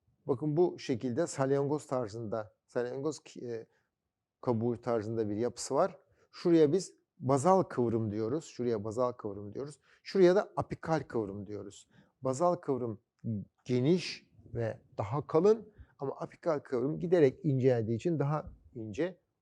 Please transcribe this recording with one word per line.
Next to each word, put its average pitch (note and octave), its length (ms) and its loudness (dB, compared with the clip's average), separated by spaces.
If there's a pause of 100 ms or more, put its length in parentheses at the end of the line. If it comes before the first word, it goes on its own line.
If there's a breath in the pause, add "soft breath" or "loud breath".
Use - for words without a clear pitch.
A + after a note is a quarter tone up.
(260)
Bakın D3 300 -2
bu F3 220 2
şekilde C3 480 -2
salyangoz C#3 600 -2
tarzında, A2+ 680 -6 (140)
salyangoz C3 580 -6
ki-, - 220 -14
e, A2+ 200 -8 (720)
kabuğu A#2 400 -2
tarzında A2+ 500 -2
bir G#2 60 -4
yapısı A#2 380 -4
var. F3+ 240 0 (340)
Şuraya D#3+ 400 4
biz F#3 220 -2 (240)
bazal C#3+ 440 4
kıvrım A2+ 500 0
diyoruz. A2+ 320 -4
Şuraya A#2 400 -4
bazal A#2+ 280 -2
kıvrım G#2 420 -12
diyoruz. C#3 240 -10 (240 soft breath)
Şuraya F3+ 340 6
da G3+ 200 0
apikal D3+ 440 -2
kıvrım G2+ 460 -6
diyoruz. G2+ 420 -14 (340 soft breath)
Bazal D3+ 340 2
kıvrım B2 440 -4 (640)
geniş C3 640 0 (280)
ve A#2 240 -4 (200)
daha A2+ 280 -4
kalın G#3 460 4 (260 soft breath)
ama C3+ 140 -6
apikal D#3+ 460 -4
kıvrım C3+ 420 -2
giderek D#3+ 440 4
inceldiği B2 520 2
için E3 220 -2
daha D3 340 -2 (220)
ince B2 440 -6 (240)